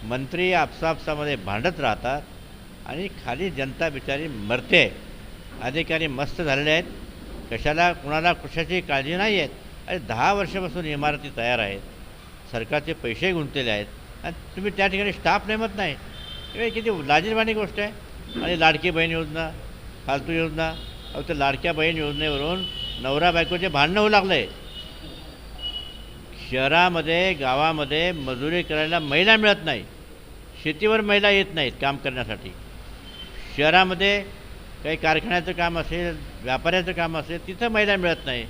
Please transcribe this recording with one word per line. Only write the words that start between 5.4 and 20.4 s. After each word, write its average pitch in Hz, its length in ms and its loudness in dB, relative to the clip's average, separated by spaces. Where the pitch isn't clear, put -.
अधिकारी 160 460 0
मस्त 139 340 -2
झालेले 147 300 2
आहेत, 165 120 4
कशाला, 160 420 4
कुणाला 160 400 2
कशाची 165 480 -2
काळजी 147 340 0
नाही 202 240 2
आहे. 143 100 0
अरे, 180 120 -2
दहा 151 340 2
वर्षापासून 185 520 -2
इमारती 147 520 -2
तयार 120 220 2
आहेत, 98 200 -2
सरकारचे 143 420 -2
पैसे 143 380 -2
गुंतलेले 139 400 -2
आहेत 104 140 0
आणि - 320 -10
तुम्ही 190 220 -4
त्या 196 100 4
ठिकाणी 196 260 0
स्टाफ 180 340 2
नेमत 220 280 0
नाही. 180 200 -2
हे 226 160 -2
किती 214 380 -2
लाजिरवाणी 220 460 4
गोष्ट 208 260 -2
आहे. 208 260 -4
आणि 170 160 0
लाडकी 160 300 6
बहीण 165 220 2
योजना, 160 400 -2
फालतू 139 240 0
योजना, 160 420 0